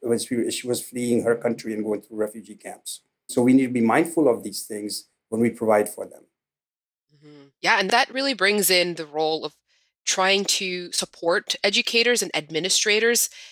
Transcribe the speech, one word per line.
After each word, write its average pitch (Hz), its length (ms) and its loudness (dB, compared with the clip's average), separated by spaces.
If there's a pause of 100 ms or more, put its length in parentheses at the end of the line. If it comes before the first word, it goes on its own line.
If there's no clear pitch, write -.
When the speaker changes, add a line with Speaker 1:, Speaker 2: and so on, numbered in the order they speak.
Speaker 1:
when 117 180 0
she, 120 320 -4
she - 160 -6
was 120 160 -2
fleeing 120 400 -2
her 117 140 2
country 113 360 -4
and 107 120 -4
going 107 160 -4
through 110 160 -18
refugee 107 400 -6
camps. - 460 -14 (260)
So 127 140 0
we 127 100 6
need 131 140 6
to 120 60 -4
be 123 80 0
mindful 135 480 2
of 107 140 2
these 101 220 -10
things 104 420 -10 (220)
when 113 120 -2
we 117 100 2
provide 107 380 2
for - 160 -12
them. - 200 -20 (920)
Speaker 2:
Mm-hmm. 147 280 -20 (180)
Yeah, 202 180 2
and 190 120 0
that 247 220 2
really 269 220 -2
brings 196 360 2
in 175 260 2
the 165 100 -10
role 156 380 -4
of 156 100 -10 (500)
trying 196 400 2
to 180 480 -4
support - 720 -2
educators 233 580 2
and 180 100 -4
administrators, 190 960 0 (240)